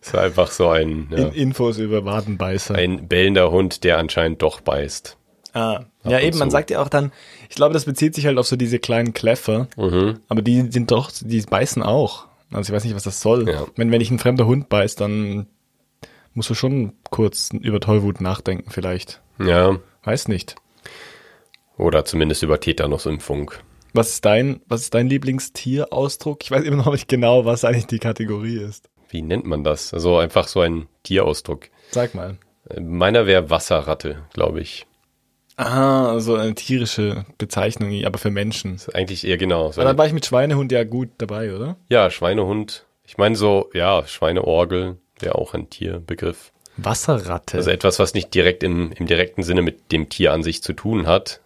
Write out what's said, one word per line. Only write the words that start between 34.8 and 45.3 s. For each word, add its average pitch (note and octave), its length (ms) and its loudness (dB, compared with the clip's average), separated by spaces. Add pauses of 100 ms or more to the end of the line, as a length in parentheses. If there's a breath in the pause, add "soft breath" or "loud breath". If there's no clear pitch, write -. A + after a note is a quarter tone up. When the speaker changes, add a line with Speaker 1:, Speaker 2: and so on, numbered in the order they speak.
Speaker 2:
Ah, C3 560 2
also A2+ 240 0
eine A2 200 -2
tierische G#2+ 680 -2 (120)
Bezeichnung, G2+ 680 -2
aber - 120 -4
für G#2+ 140 -2
Menschen. G2+ 440 -4
Speaker 1:
Ist - 200 -14
eigentlich F#2 320 -4
eher F2+ 100 0
genau E2+ 340 0
so - 100 -4
Speaker 2:
Aber - 40 2
dann C3+ 100 4
Speaker 1:
ein - 40 -2
Speaker 2:
war D#3 80 0
ich D3+ 60 -2
mit D#3 120 -6
Schweinehund C#3 460 0
ja A#2+ 120 0
gut A#2 260 -6 (100)
dabei, G#2+ 360 -8
oder? C#3 220 -8 (120)
Speaker 1:
Ja, G#2+ 200 6
Schweinehund. G2+ 760 -2 (200)
Ich - 140 -18
meine G#2+ 160 4
so, G2+ 400 2
ja, F2 320 2
Schweineorgel F2 880 0 (220)
wär - 160 -4